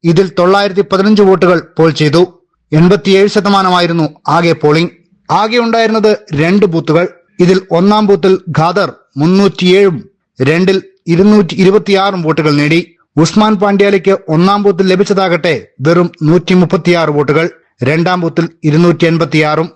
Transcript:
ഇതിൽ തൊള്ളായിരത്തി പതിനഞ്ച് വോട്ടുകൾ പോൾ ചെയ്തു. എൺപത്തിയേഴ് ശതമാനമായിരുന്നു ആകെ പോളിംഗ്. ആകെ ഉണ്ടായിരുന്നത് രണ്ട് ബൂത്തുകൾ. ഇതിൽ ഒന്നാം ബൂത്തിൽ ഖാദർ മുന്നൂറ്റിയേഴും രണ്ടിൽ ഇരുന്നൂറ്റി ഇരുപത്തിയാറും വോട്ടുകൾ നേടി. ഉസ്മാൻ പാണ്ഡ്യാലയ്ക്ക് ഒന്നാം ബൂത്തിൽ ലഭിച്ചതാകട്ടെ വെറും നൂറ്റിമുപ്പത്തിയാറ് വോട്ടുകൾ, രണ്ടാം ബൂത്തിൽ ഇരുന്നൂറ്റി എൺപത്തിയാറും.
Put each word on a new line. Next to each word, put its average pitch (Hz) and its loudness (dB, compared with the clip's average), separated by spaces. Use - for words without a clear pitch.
ഇതിൽ 170 2
തൊള്ളായിരത്തി 190 0
പതിനഞ്ച് 202 2
വോട്ടുകൾ 180 2
പോൾ 160 2
ചെയ്തു. 151 0
എൺപത്തിയേഴ് 190 2
ശതമാനമായിരുന്നു 180 0
ആകെ 165 0
പോളിംഗ്. 156 0
ആകെ 220 -2
ഉണ്ടായിരുന്നത് 226 0
രണ്ട് 180 0
ബൂത്തുകൾ. 165 -2
ഇതിൽ 185 2
ഒന്നാം 202 0
ബൂത്തിൽ 190 2
ഖാദർ 175 -2
മുന്നൂറ്റിയേഴും 185 2
രണ്ടിൽ 180 0
ഇരുന്നൂറ്റി 185 2
ഇരുപത്തിയാറും 196 0
വോട്ടുകൾ 151 -2
നേടി. 151 0
ഉസ്മാൻ 214 0
പാണ്ഡ്യാലയ്ക്ക് 196 0
ഒന്നാം 196 0
ബൂത്തിൽ 196 0
ലഭിച്ചതാകട്ടെ 185 -2
വെറും 170 0
നൂറ്റിമുപ്പത്തിയാറ് 170 0
വോട്ടുകൾ, 160 -2
രണ്ടാം 170 -2
ബൂത്തിൽ 165 -4
ഇരുന്നൂറ്റി 165 2
എൺപത്തിയാറും. 156 -2